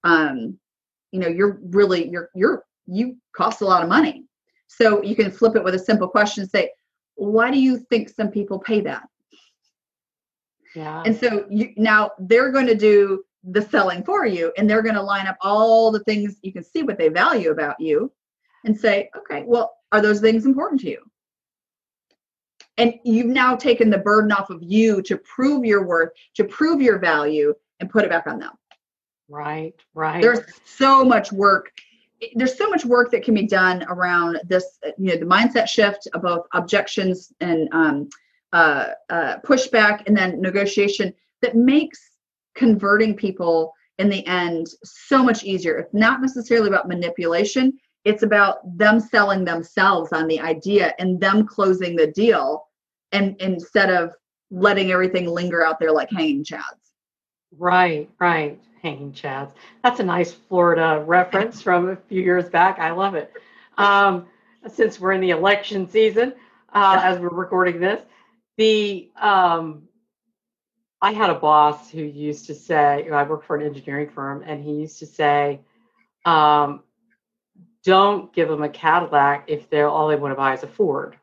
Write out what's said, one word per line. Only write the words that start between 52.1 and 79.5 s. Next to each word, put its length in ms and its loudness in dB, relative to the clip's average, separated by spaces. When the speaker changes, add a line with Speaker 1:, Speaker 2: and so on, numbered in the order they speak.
Speaker 1:
and 280 -2
instead 500 0
of 240 0
letting 420 0
everything 340 0
linger 380 -2
out 160 -2
there 120 2
like 180 0
hanging 340 -4
chads. 480 -16
Speaker 2:
Right, 500 0
right. 400 -2
Hanging 320 -10
chads. 400 -12
That's 160 0
a 60 -4
nice 280 -2
Florida 720 0
reference 560 0
from 280 0
a 80 -6
few 260 -6
years 260 0
back. 300 2
I 140 -4
love 240 -4
it. 160 -8
Um, 500 2
since 320 -2
we're 120 0
in 80 -2
the 100 0
election 580 -2
season, 460 0
uh, 280 4
Speaker 1:
Yeah. 100 2
Speaker 2:
as 80 -4
we're 120 -6
recording 500 -2
this, 220 -2
the, 540 0
um, 680 0
I 100 0
had 180 0
a 40 0
boss 560 2
who 120 -12
used 440 -10
to 80 -14
say, 500 0
you 60 -12
know, 60 -4
I 80 0
work 200 -8
for 120 -6
an 100 -6
engineering 440 -10
firm, 360 -12
and 160 -12
he 100 -8
used 280 -10
to 60 -18
say, 540 -2
um, 580 2
"Don't 480 2
give 160 -2
them 140 -4
a 60 -4
Cadillac 800 0
if 240 -10